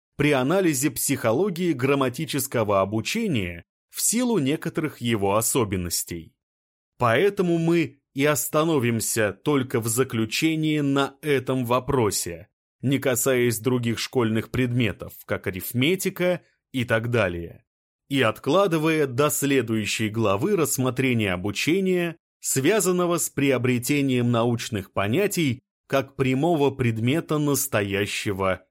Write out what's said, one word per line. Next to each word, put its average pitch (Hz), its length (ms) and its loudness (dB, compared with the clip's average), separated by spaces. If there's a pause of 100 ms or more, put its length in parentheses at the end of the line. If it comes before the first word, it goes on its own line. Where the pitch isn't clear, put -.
(160)
при 143 140 2
анализе 143 600 2
психологии 156 800 0
грамматического 127 1080 0
обучения 107 840 -2 (260)
в - 100 -10
силу 233 380 0
некоторых 151 640 -2
его 104 360 2
особенностей. 92 960 -2 (640)
Поэтому 170 600 2
мы 165 400 0 (160)
и 135 100 0
остановимся 123 1080 0
только 131 480 0
в 113 80 -4
заключении 147 920 0
на 139 400 0
этом 131 460 -2
вопросе, 113 840 -2 (320)
не 131 180 0
касаясь 123 600 2
других 117 400 0
школьных 110 520 0
предметов, 120 640 -2 (100)
как 104 240 -6
арифметика 170 920 -2 (300)
и 127 120 -2
так 113 260 -2
далее, 87 540 -2 (440)
и 139 140 0
откладывая 156 840 2
до 139 240 0
следующей 113 760 0
главы 110 480 2
рассмотрение 127 760 0
обучения, 170 840 -2 (240)
связанного 175 800 0
с 156 100 -4
приобретением 127 1040 2
научных 117 600 -2
понятий 135 680 0 (280)
как 135 280 -2
прямого 143 540 2
предмета 123 680 0
настоящего 101 1300 -2